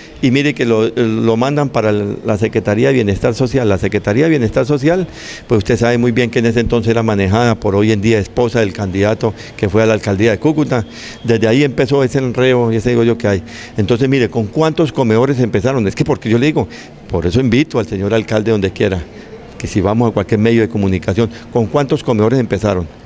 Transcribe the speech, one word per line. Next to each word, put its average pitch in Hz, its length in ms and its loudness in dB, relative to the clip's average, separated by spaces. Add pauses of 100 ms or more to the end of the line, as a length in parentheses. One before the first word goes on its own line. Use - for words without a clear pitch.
(220)
Y 135 80 2
mire 139 240 2
que 131 100 -2
lo, 113 240 2
lo 113 480 0
mandan 139 320 0
para 107 240 0
la 104 460 -2
Secretaría 107 500 0
de 139 60 2
Bienestar 113 400 0
Social. 123 340 0
La 98 80 2
Secretaría 104 480 0
de 165 60 2
Bienestar 131 340 0
Social, 147 420 0 (420)
pues 110 100 2
usted 110 180 0
sabe 117 220 2
muy 120 140 2
bien 117 180 0
que 127 80 -2
en 117 80 2
ese 117 140 2
entonces 113 300 0
era 113 120 2
manejada 107 580 2
por 98 160 0
hoy 107 160 2
en 104 80 0
día 110 180 2
esposa 117 420 -2
del 101 120 0
candidato 101 600 -2 (240)
que 107 100 0
fue 104 140 2
a 110 40 4
la 110 60 4
alcaldía 104 380 0
de 101 80 0
Cúcuta. 139 480 0 (380)
Desde 113 220 2
ahí 123 160 4
empezó 135 420 0
ese 131 160 -2
enredo 123 520 2
y 113 40 0
ese 110 120 -2
digo 120 140 2
yo 117 160 2
que 107 100 -2
hay. 95 140 0 (340)
Entonces, 117 320 0
mire, 131 220 2
¿con 113 160 -2
cuántos 156 460 0
comedores 123 480 2
empezaron? 117 460 0
Es 95 80 -2
que - 120 -2
porque 117 240 -2
yo 117 80 4
le 131 80 2
digo, 156 220 0 (420)
por 87 160 -2
eso 87 120 0
invito 127 400 2
al 117 80 -2
señor 101 280 -2
alcalde 110 360 0
donde 98 200 0
quiera, 92 320 -2 (560)
que - 80 -8
si 101 160 -2
vamos 110 280 2
a 95 40 -8
cualquier 101 260 0
medio 113 220 4
de 104 80 0
comunicación, 98 580 0 (240)
¿con 117 140 0
cuántos 143 360 0
comedores 113 380 2
empezaron? 98 480 -2 (180)